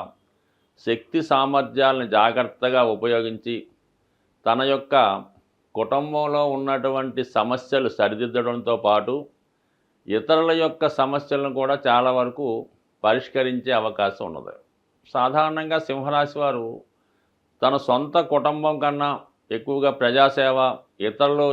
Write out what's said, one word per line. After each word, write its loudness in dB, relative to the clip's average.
శక్తి -2
సామర్థ్యాలను 2
జాగ్రత్తగా 2
ఉపయోగించి -2
తన 2
యొక్క -2
కుటుంబంలో -2
ఉన్నటువంటి -2
సమస్యలు 0
సరిదిద్దడంతో -2
పాటు 2
ఇతరుల 2
యొక్క 0
సమస్యలను -2
కూడా 0
చాలా 4
వరకు -4
పరిష్కరించే 0
అవకాశం -2
ఉన్నది. -14
సాధారణంగా 0
సింహరాశి -2
వారు -2
తన 2
సొంత 0
కుటుంబం 0
కన్నా -2
ఎక్కువగా 0
ప్రజాసేవ, 4
ఇతరుల 2